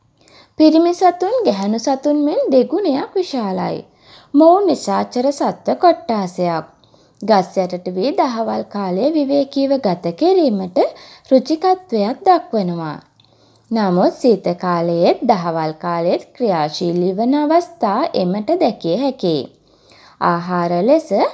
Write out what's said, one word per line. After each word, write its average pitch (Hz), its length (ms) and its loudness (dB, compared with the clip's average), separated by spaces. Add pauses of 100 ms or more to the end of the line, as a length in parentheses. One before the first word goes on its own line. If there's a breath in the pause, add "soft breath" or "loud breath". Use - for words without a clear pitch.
(580 soft breath)
පිරිමි 320 360 6
සතුන් 359 460 0
ගැහැණු 214 380 -2
සතුන් 285 400 0
මෙන් 302 280 0
දෙගුණයක් 294 680 0
විශාලයි. 190 720 -4 (500 soft breath)
මොවුන් 339 300 6
නිශාචර 233 640 -2
සත්ත්ව 254 480 -2
කොට්ටාසයක්. 185 920 0 (560 soft breath)
ගස් 202 320 2
යටට 180 340 -4
වී 185 220 -2
දහවල් 226 540 -2
කාලය 196 440 -4
විවේකීව 277 680 0
ගත 175 380 -2
කිරීමට 269 680 0 (460 loud breath)
රුචිකත්වයක් 285 960 -2
දක්වනවා. 180 800 -2 (720 soft breath)
නමුත් 214 420 2
සීත 220 320 0 (100)
කාලයේත් 175 680 0
දහවල් 170 520 0
කාලයේත් 175 560 -4
ක්‍රියාශීලී 175 840 -2
වන 240 200 0
අවස්ථා 294 680 0 (100)
එමට 208 440 -2
දැකිය 214 400 0
හැකියි. 202 460 -2 (800 soft breath)
ආහාර 175 600 -2
ලෙස 302 280 2 (260)